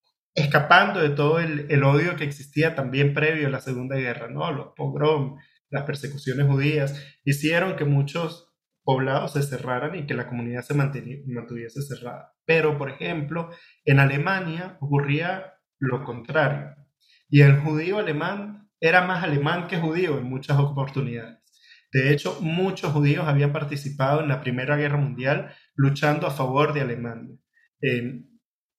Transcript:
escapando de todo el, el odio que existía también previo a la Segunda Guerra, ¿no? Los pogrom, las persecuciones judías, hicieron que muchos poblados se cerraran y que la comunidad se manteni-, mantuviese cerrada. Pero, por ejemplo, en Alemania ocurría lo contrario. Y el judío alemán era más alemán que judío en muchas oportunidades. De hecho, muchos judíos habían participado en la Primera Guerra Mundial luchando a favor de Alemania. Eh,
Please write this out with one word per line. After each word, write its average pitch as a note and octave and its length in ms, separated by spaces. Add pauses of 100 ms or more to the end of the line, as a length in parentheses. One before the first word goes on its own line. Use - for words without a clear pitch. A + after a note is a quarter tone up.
(360)
escapando F3 640
de D3+ 80
todo D3 300
el, D#3 300
el C3+ 140
odio D#3 320
que - 80
existía D3 500
también C#3 400
previo D3+ 340
a B2+ 40
la C3 80
Segunda C3 380
Guerra, A#2+ 320
¿no? D3+ 220
Los C#3 240
pogrom, C#3+ 600 (320)
las C3 140
persecuciones C#3 640
judías, C#3 560 (220)
hicieron E3 500
que D#3 100
muchos C#3+ 720 (280)
poblados C3+ 500
se C#3+ 100
cerraran B2+ 520
y D#3 100
que C3+ 80
la A#2+ 140
comunidad A#2+ 340
se D3 140
manteni-, B2+ 520
mantuviese A#2 540
cerrada. - 520 (120)
Pero, D#3 320
por C#3 120
ejemplo, E3 600 (340)
en C#3 160
Alemania E3 800
ocurría D3 760 (240)
lo C#3 240
contrario. C#3 720 (520)
Y C#3+ 140
el C#3 180
judío D#3 400
alemán F3+ 720 (100)
era F3+ 260
más F3+ 180
alemán D#3+ 440
que F#3+ 100
judío E3 420
en B2 60
muchas C3 340
oportunidades. C3 800 (520)
De C3 220
hecho, F3+ 260
muchos F3+ 540
judíos D3+ 340
habían C#3+ 240
participado C#3+ 680
en D#3 80
la C3 120
Primera B2+ 360
Guerra D3 200
Mundial C3+ 540 (240)
luchando D3 520
a D3+ 40
favor C#3+ 400
de D3 100
Alemania. A#2+ 540 (460)
Eh, B2 400 (580)